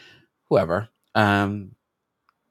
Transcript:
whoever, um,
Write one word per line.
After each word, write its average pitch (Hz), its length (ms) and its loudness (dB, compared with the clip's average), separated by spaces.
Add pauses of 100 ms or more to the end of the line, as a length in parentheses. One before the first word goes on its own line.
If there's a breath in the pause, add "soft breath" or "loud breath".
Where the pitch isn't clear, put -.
(480 loud breath)
whoever, 95 400 0 (260)
um, 101 600 0 (760)